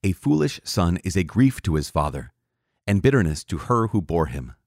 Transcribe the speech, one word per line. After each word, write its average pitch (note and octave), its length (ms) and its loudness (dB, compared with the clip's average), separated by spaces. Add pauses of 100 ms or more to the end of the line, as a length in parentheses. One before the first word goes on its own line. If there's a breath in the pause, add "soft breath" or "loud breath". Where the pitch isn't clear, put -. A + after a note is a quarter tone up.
A F#2+ 100 0
foolish C#3 500 0
son F2 400 0
is E2+ 120 -4
a F#2+ 80 2
grief B2+ 400 2
to E2 120 0
his D2 140 -2
father, D2 420 -4 (560)
and G2+ 140 2
bitterness A2 440 2
to E2+ 120 -6
her A2+ 300 0
who G#2 140 0
bore E2 260 0
him. B1+ 260 -10 (140)